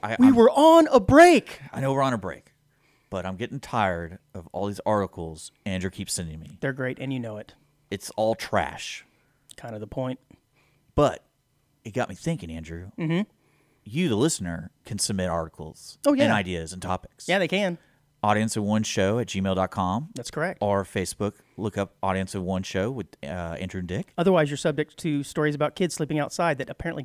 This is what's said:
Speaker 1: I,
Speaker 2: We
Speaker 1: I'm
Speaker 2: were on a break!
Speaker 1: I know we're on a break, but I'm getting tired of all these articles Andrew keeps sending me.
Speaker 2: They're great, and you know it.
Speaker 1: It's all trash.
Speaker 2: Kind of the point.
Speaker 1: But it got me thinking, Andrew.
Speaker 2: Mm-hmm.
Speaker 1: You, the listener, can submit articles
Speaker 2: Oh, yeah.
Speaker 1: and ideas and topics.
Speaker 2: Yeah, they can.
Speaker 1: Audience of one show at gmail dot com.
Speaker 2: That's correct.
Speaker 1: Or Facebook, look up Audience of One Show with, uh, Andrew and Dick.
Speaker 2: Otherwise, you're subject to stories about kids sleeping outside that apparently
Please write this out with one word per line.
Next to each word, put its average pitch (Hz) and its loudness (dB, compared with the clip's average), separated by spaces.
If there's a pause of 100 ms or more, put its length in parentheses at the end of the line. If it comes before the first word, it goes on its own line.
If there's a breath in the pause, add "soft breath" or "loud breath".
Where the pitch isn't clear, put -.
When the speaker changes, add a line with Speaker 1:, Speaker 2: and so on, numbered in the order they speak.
Speaker 1:
I, - -4
Speaker 2:
We 254 8
Speaker 1:
I'm 269 8
Speaker 2:
were 233 8
on 320 8
a 262 6
break! 285 8 (120)
Speaker 1:
I - -6
know 135 0
we're 135 2
on 135 2
a 117 0
break, 87 -8 (580)
but 92 -4
I'm 95 -4
getting 110 -8
tired 92 -2 (160)
of 85 -12
all 98 -4
these 101 -6
articles 90 -2 (120)
Andrew 95 -4
keeps 95 -8
sending 80 -8
me. - -18
Speaker 2:
They're 135 -4
great, 131 -6
and 131 -8
you 131 -6
know 113 -10
it. - -16 (360)
Speaker 1:
It's 98 -10
all 110 0
trash. - -4 (520)
Speaker 2:
Kind 117 -12
of 107 -12
the 107 -12
point. 127 -6 (760)
Speaker 1:
But 131 2 (600)
it 107 -14
got 123 -2
me - -10
thinking, 156 -6
Andrew. 82 -12
Speaker 2:
Mm-hmm. 165 0 (640)
Speaker 1:
You, 151 -2
the 110 2
listener, 92 -2 (140)
can 104 -10
submit 92 -2
articles 80 -8
Speaker 2:
Oh, 294 6
yeah. 277 4
Speaker 1:
and 220 2
ideas 90 -2
and 92 -12
topics. - -6
Speaker 2:
Yeah, 180 2
they 180 0
can. 185 -2 (460)
Speaker 1:
Audience 107 2
of 107 -2
one 107 2
show 104 2
at 117 -2
gmail 95 0
dot 92 0
com. 101 -2
Speaker 2:
That's 123 -12
correct. 165 -6
Speaker 1:
Or 196 2
Facebook, 101 -4 (240)
look 104 -6
up 98 -6
Audience 95 -2
of 95 -4
One 92 -2
Show 95 -2
with, 120 -8 (160)
uh, - -10
Andrew 87 -8
and 90 -8
Dick. 98 -6
Speaker 2:
Otherwise, 170 4
you're 143 -6
subject 151 -4
to 147 -2
stories 151 -2
about 147 -2
kids 180 -2
sleeping 151 -2
outside 156 -2
that 131 -8
apparently 165 -8